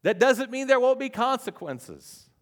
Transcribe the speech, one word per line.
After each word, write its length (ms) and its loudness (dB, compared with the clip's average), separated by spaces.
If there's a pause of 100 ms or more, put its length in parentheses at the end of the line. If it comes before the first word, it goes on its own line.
That 160 0
doesn't 320 2
mean 160 -6
there 120 4
won't 200 2
be 100 -4
consequences 1200 -8 (120)